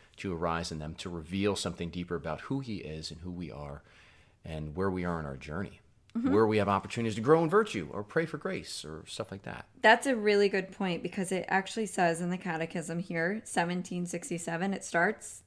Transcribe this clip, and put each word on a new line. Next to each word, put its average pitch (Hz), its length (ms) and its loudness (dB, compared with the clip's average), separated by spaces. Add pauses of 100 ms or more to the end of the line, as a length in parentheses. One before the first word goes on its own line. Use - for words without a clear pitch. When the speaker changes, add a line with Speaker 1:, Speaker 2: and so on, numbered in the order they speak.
(160)
Speaker 1:
to 95 180 -4
arise 85 380 -2
in 78 80 -6
them 78 160 -6
to - 120 -8
reveal 90 460 0
something 87 340 -4
deeper 87 280 -4
about 78 260 -4
who 135 180 -4
he 113 180 -6
is 78 340 -8
and 76 80 -14
who 92 100 -10
we 87 220 -8
are 71 300 -10 (640)
and 78 320 -6
where 95 140 2
we 92 140 0
are 85 160 0
in 78 60 -4
our 69 100 -6
journey, 76 440 -6 (360)
Speaker 2:
Mm-hmm. 233 160 2
Speaker 1:
where 113 140 8
we 107 100 4
have 101 140 4
opportunities 104 460 0
to 113 40 -2
grow 156 240 8
in 156 60 2
virtue 190 420 2
or 104 100 -4
pray 160 220 0
for 151 140 -6
grace 156 480 -6
or 80 200 -10
stuff - 240 -8
like 98 120 -12
that. - 240 -10 (160)
Speaker 2:
That's 240 240 8
a 262 100 2
really 208 320 6
good 190 240 -2
point, 185 300 -2
because 180 280 -4
it 185 160 0
actually 190 380 0
says 170 380 2
in 175 80 0
the 180 80 0
Catechism 165 640 -4
here, 175 440 0
seventeen 175 600 -2
sixty-seven, 170 680 -2
it - 100 -4
starts, - 640 0